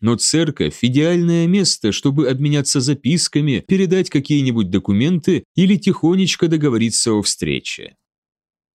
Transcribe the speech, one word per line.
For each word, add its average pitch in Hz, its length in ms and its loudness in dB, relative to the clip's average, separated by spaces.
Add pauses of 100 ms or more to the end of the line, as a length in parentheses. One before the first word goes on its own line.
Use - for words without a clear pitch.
но 113 160 2
церковь — 151 680 -2
идеальное 170 640 2
место, 175 460 0
чтобы 139 360 0
обменяться 143 520 -2
записками, 147 840 -2
передать 190 440 0
какие-нибудь 131 600 0
документы 127 720 0 (120)
или 190 200 4
тихонечко 180 720 0
договориться 120 640 0
о 104 100 0
встрече. - 760 -6 (800)